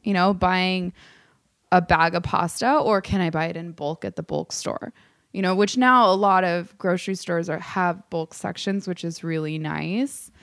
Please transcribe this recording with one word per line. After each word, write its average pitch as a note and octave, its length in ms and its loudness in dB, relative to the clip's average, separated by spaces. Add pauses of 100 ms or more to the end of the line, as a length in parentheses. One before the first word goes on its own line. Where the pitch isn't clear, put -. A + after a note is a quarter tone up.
you G3+ 100 0
know, F#3 200 4
buying F#3 600 0 (800)
a F3+ 100 6
bag E3 340 4
of F3 80 -2
pasta, A3+ 540 0
or G3 240 2
can G3 200 0
I E3+ 80 2
buy D#3+ 180 -2
it E3 100 -6
in E3+ 140 -12
bulk D#3 340 -6
at F3+ 100 -8
the E3 80 -8
bulk D#3+ 280 -4
store? - 420 -6 (400)
You G3 80 -4
know, F#3 120 2
which G3+ 220 2
now B3+ 340 6
a F#3 60 6
lot F#3+ 300 4
of F3 320 -4
grocery F#3 380 -2
stores F3 340 -4
are, E3 100 -4
have F3+ 500 -2
bulk D#3+ 240 -6
sections, G3 540 -6
which F3+ 160 -8
is E3 180 -8
really D#3 360 -4
nice. D#3 760 -6 (120)